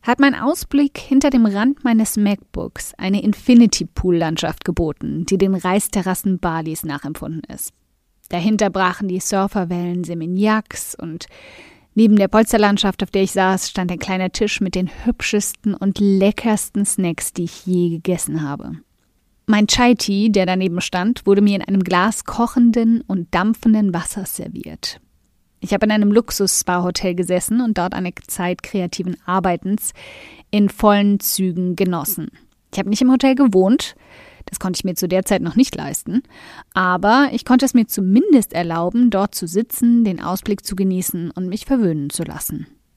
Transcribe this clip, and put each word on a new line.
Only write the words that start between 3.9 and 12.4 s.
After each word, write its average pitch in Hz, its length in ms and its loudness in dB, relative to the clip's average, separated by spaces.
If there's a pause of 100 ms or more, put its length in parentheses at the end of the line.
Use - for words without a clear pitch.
geboten, 160 600 -4
die 196 100 0
den 190 180 2
Reisterrassen 185 840 -2
Balis 160 440 -4
nachempfunden 156 600 -8 (100)
ist. - 220 -14 (560)
Dahinter 202 400 0
brachen 185 360 -2
die 185 140 -4
Surferwellen 180 800 -2
Seminyaks 180 920 -2
und 165 320 -12 (680)
neben 214 220 6
der 196 120 4
Polsterlandschaft, 208 760 2